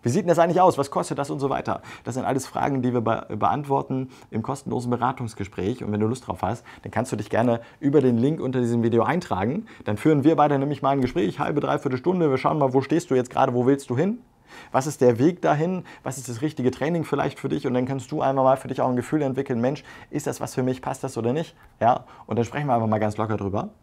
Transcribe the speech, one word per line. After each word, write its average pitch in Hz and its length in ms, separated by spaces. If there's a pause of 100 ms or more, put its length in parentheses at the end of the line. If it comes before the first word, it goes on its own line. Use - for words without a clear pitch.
Wie 120 60
sieht 147 120
denn 151 60
das 165 100
eigentlich 170 240
aus? 180 160
Was 139 140
kostet 165 260
das?" 143 140
und 147 80
so 135 100
weiter. 131 320 (220)
Das 120 100
sind 127 120
alles 131 200
Fragen, 131 380
die 123 100
wir 123 80
be-, 113 240 (120)
beantworten 131 720 (200)
im 117 140
kostenlosen 123 480
Beratungsgespräch. 123 920
Und 104 80
wenn 104 80
du 107 60
Lust 110 220
drauf 92 160
hast, 107 200 (200)
dann - 80
kannst 117 200
du 123 40
dich 107 160
gerne 117 300 (180)
über 139 220
den 123 180
Link 147 200
unter 131 200
diesem 117 240
Video 117 180
eintragen. 135 640 (200)
Dann 107 120
führen 151 260
wir 160 120
beide 147 240
nämlich 139 240
mal 135 80
ein 139 100
Gespräch, 170 380
halbe, 147 200
dreiviertel 139 380
Stunde. 170 320
Wir 131 80
schauen 156 220
mal, 131 140
wo 135 80
stehst 156 280
du 135 60
jetzt 123 160
gerade, 131 240
wo 123 100
willst 139 240
du 123 80
hin? 202 220 (520)
Was 135 140
ist 151 160
der 123 160
Weg 170 240
dahin? 165 440 (180)
Was 131 160
ist 123 100
das 117 140
richtige 131 260
Training 156 340
vielleicht 143 360
für 135 100
dich? 147 160
Und 123 80
dann 127 140
kannst 135 240
du 151 100
einmal 135 220
mal 131 140
für 127 100
dich 135 140
auch 127 80
ein 127 60
Gefühl 143 280
entwickeln, 131 360
"Mensch, 135 240 (280)
ist 147 160
das 131 120
was - 140
für 131 80
mich? 127 220
Passt 135 200
das 135 140
oder 117 160
nicht?" 160 220 (240)
Ja? 117 240 (240)
Und 107 100
dann 117 80
sprechen 143 220
wir 127 80
einfach 113 120
mal 107 120
ganz 107 180
locker 110 200
drüber. 101 320 (140)